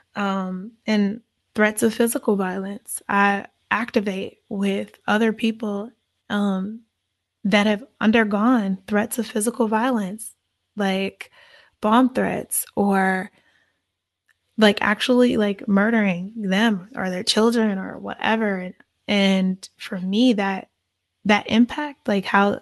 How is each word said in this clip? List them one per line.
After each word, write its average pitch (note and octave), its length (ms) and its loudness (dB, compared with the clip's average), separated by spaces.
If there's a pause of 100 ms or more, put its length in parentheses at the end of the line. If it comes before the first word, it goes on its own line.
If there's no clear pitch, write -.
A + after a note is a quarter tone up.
(160)
um, F#3+ 560 -4 (140)
and G#3 340 2 (340)
threats G#3+ 280 0
of A3+ 100 2
physical A#3 420 0
violence. G3 720 -6
I G3+ 380 2 (240)
activate G3+ 680 -4 (100)
with G3+ 580 -4
other A3 280 2
people, A3 560 -6 (400)
um, G3+ 500 -2 (640)
that G#3 220 4
have G#3+ 180 0 (160)
undergone G#3+ 840 2
threats G#3 320 -2
of A3 80 -4
physical A3+ 420 -2
violence, A3 680 -4 (420)
like G3 540 -4 (520)
bomb A#3+ 320 4
threats - 500 -4 (100)
or, F#3+ 560 0 (1300)
like, G#3 240 4
actually, B3 560 2
like, G#3 320 -2
murdering G3+ 680 2
them G3+ 600 0
or F#3 140 -6
their F3+ 120 -6
children A3 560 2
or - 200 -8
whatever. G3+ 600 -2
And, F#3 160 -8 (320)
and F#3+ 720 2
for - 240 -10
me, G#3+ 320 2
that G3 360 -2 (560)
that G#3 260 2
impact, B3 580 0
like, G3+ 160 0
how, G3+ 380 2